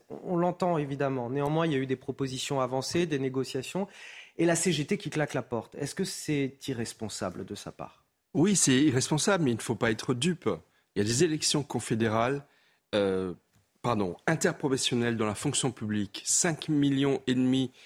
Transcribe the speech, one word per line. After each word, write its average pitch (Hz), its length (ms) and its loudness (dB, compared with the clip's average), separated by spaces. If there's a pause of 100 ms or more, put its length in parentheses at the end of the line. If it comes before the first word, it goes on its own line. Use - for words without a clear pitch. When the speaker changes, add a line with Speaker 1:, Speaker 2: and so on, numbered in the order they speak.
Speaker 1:
On, - 240 -8
on 175 40 2
l'entend 175 420 2
évidemment. 135 500 -2
Néanmoins, 147 380 0
il 160 40 0
y 139 40 2
a - 20 2
eu 135 80 0
des 131 100 -2
propositions 135 640 -4
avancées, 131 460 0
des 151 140 -2
négociations 131 680 -4 (520)
et 165 80 4
la 170 80 4
C 175 160 2
G 147 140 -2
T 202 120 -2
qui 151 140 -10
claque 151 240 -2
la 127 80 -2
porte. - 320 -6
Est-ce 139 180 -6
que 190 100 -4
c'est 143 540 -4 (100)
irresponsable 104 760 -6
de - 80 -12
sa - 180 -12
part ? - 340 -16 (280)
Speaker 2:
Oui, 190 220 4
c'est 135 200 6
irresponsable, 151 680 4
mais 127 80 4
il 117 60 0
ne - 40 -10
faut 120 140 -2
pas 113 160 2
être 123 240 -2
dupe. 151 340 0 (460)
Il 101 80 2
y - 20 0
a - 20 0
des 123 160 2
élections 156 380 2
confédérales, 117 840 0 (520)
euh, 92 380 0 (500)
pardon, 104 320 0 (100)
interprofessionnelles 131 920 0
dans 110 100 0
la 104 80 -2
fonction - 340 -2
publique. 104 560 -4
Cinq - 440 0
millions 139 580 2
et 127 80 2
demi 127 360 2 (140)